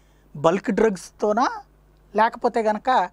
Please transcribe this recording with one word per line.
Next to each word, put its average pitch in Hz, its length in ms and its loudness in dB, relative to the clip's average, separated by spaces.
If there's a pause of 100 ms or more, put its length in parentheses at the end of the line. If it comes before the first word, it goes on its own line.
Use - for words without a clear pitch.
(360)
బల్క్ 165 340 0
డ్రగ్స్తోనా 208 800 0 (680)
లేకపోతే 226 460 0
కనుక 214 500 0